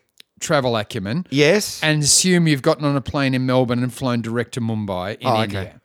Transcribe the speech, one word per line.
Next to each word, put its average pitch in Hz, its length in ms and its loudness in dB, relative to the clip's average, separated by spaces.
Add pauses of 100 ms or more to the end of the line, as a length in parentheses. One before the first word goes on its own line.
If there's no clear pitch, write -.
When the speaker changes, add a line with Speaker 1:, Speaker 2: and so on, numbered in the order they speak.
(420)
Speaker 1:
travel 131 340 0
acumen 110 540 -4
Speaker 2:
Yes. 151 540 2
Speaker 1:
and 151 200 2
assume 175 440 4
you've 143 140 2
gotten 156 220 0
on 143 140 0
a 131 40 0
plane 135 320 -2
in 127 120 0
Melbourne 127 380 2
and 123 100 -4
flown 120 280 -2
direct 117 340 -4
to 127 60 -6
Mumbai 107 580 -4
in 131 80 -4
Speaker 2:
Oh, 127 80 2
okay. 110 80 2
Speaker 1:
India. 98 420 -8